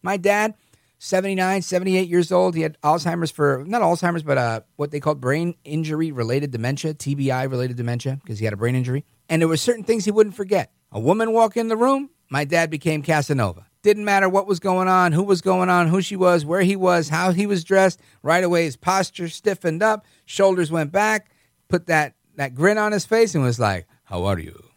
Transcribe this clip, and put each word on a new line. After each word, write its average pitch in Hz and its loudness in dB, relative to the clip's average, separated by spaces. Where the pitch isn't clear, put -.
My 190 -2
dad, 208 0
seventy-nine, 190 0
seventy-eight 185 0
years 170 2
old, 180 2
he 160 -2
had 156 -6
Alzheimer's 165 0
for, 139 0
not 220 0
Alzheimer's, 170 0
but, 139 0
uh, 113 -2
what 147 -6
they 147 -6
called 143 -2
brain 160 -2
injury-related 147 -4
dementia, 131 -6
T 139 -6
B 139 -2
I 127 -2
related 127 -4
dementia, 120 -6
'cause 107 -10
he 110 -4
had 107 -2
a 98 -10
brain 120 -2
injury. 127 -4
And 165 0
there 165 2
were 160 2
certain 226 -2
things 220 0
he 208 0
wouldn't 208 2
forget. 190 -2
A 104 -6
woman 214 2
walked 226 2
in 226 -2
the 220 -2
room, 269 0
my 143 -2
dad 165 0
became 156 -4
Casanova. 131 -2
Didn't 208 2
matter 196 2
what 190 2
was 196 -2
going 185 0
on, 180 4
who 175 2
was 196 2
going 185 0
on, 175 4
who 180 2
she 190 -6
was, 175 4
where 175 0
he 196 2
was, 175 2
how 170 0
he 190 0
was 196 -2
dressed. 190 2
Right 170 2
away, 175 2
his 131 -6
posture 180 -2
stiffened 180 -4
up, 214 0
shoulders 185 2
went 156 -2
back, 208 -2
put 175 -2
that, 156 0
that 135 -6
grin 185 2
on 214 0
his 208 -2
face 220 2
and 151 2
was 120 0
like, 98 -2
"How 90 -6
are 98 0
you? - -14